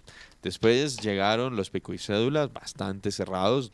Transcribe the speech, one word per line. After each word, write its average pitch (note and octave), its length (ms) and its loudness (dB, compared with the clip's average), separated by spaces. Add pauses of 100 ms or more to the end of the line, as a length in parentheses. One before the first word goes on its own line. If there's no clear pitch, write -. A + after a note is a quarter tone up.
(440)
Después A#2+ 540 2
llegaron G#2+ 580 0
los G2 160 -4
pico - 200 -6
y F#2 60 -6
cédulas A#2+ 560 0
bastante G2 580 -6
cerrados, G2 640 0